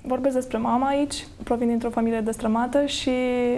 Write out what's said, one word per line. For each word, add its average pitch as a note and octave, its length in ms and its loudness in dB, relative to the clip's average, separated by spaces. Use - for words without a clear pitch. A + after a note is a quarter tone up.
vorbesc B3+ 320 0
despre B3+ 220 -2
mama A#3 300 2
aici, C#4+ 400 -2
provin A#3+ 240 0
dintr-o A#3 220 0
familie A3+ 300 0
destrămată A#3 680 0
și, C#4 240 -2